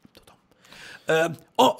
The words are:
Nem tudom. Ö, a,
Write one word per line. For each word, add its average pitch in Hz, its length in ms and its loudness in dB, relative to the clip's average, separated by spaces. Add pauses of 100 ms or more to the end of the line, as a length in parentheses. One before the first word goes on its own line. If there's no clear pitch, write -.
Nem - 100 -20 (120)
tudom. - 120 -20 (680)
Ö, 160 180 0 (400)
a, 247 160 4